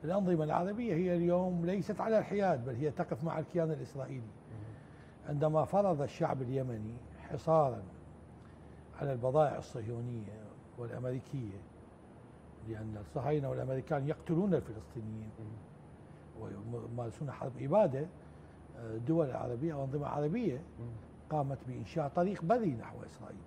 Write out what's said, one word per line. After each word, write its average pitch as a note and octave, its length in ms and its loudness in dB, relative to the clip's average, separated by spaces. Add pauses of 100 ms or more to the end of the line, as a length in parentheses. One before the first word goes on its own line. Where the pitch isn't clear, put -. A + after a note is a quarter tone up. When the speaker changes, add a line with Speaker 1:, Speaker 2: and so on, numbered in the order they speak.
Speaker 1:
الأنظمة F3+ 400 4
العربية G3+ 520 2
هي F3 200 4
اليوم F3 500 4
ليست F#3 360 0
على A3 180 6
الحياد، F3+ 460 4
بل C3 100 -2
هي D3 160 0
تقف D3+ 320 -2
مع D#3+ 160 0
الكيان D#3+ 320 2
الإسرائيلي. C3+ 500 -6
Speaker 2:
مهم. - 1080 -14
Speaker 1:
عندما D3+ 360 4
فرض F#3 360 4
الشعب C3+ 400 0
اليمني A#2+ 520 -2 (360)
حصارًا C#3+ 520 4 (1200)
على C#3+ 120 0
البضائع C3 440 4
الصهيونية A#2 760 -6 (440)
والأمريكية، A#2+ 800 -4 (1120)
لأن A2 320 -6
الصهاينة C#3 480 0
والأمريكان C3 580 0
يقتلون E3+ 460 2
الفلسطينيين A2 760 -2 (100)
Speaker 2:
مهم. - 1120 -12 (200)
Speaker 1:
ويمارسون A#2+ 600 -4
حرب C3 280 -6
إبادة، D3 480 6 (720)
الدول A#2+ 500 2
العربية B2 440 -2
وأنظمة C#3 340 -2
عربية D3+ 540 2 (180)
Speaker 2:
مهم. A#2 100 -8 (400)
Speaker 1:
قامت C#3 280 2 (100)
بإنشاء B2+ 480 -2
طريق F3+ 280 2
بري G#3 300 4
نحو - 320 -8
إسرائيل - 420 -12